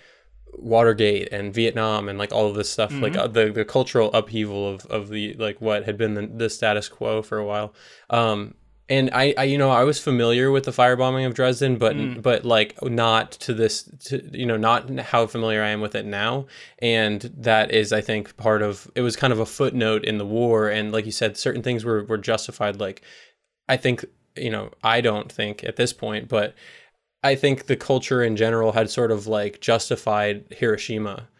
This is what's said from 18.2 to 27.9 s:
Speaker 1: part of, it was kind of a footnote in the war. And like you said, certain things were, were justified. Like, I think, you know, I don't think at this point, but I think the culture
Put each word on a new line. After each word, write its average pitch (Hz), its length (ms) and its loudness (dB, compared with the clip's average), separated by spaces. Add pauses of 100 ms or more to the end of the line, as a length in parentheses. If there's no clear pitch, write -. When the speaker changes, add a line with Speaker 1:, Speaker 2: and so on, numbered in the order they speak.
Speaker 1:
part 107 240 2
of, 101 320 -6
it 127 80 0
was 120 140 0
kind 131 180 0
of 110 60 0
a 113 60 0
footnote 113 600 0
in 110 100 -2
the 104 100 -4
war. 110 440 2
And 107 200 -2
like 110 140 -2
you 107 80 -8
said, 107 240 -2
certain - 260 -4
things 120 220 -2
were, 110 200 0
were 110 120 -2
justified. 104 640 -4
Like, 98 220 -6 (640)
I 131 80 2
think, 127 300 -2 (280)
you 123 160 -6
know, 104 200 -8 (120)
I 113 200 2
don't 107 280 -2
think 104 340 -8
at - 120 -6
this 120 160 0
point, 107 360 -8
but 107 260 0 (680)
I 139 120 4
think 135 320 0
the 127 100 2
culture 127 460 0